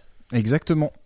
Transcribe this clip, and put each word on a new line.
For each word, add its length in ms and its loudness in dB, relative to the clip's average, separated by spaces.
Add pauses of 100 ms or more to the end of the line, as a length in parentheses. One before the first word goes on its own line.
(340)
Exactement. 580 0 (140)